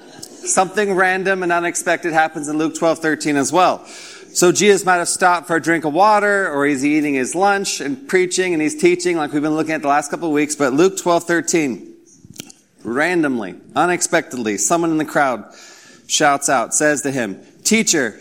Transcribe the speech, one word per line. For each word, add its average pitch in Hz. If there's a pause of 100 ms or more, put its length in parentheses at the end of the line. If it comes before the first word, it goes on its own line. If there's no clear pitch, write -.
(200)
Something 196
random 185
and 175
unexpected 170
happens 160
in 151
Luke 151
twelve 165
thirteen 151
as 131
well. 170
So -
Jesus 185
might 180
have 170
stopped 180
for 170
a 160
drink 160
of 151
water, 202
or 143
he's 139
eating 147
his 131
lunch 196
and 139
preaching, 185
and 156
he's 151
teaching 175
like 147
we've 147
been 156
looking 156
at 143
the 143
last 143
couple 170
of 156
weeks. 147
But 135
Luke 185
twelve -
thirteen, 156 (880)
randomly, 131 (220)
unexpectedly, 143
someone 170
in 156
the 151
crowd 135 (540)
shouts 143
out, 123
says 151
to 139
him, 110 (220)
"Teacher, 165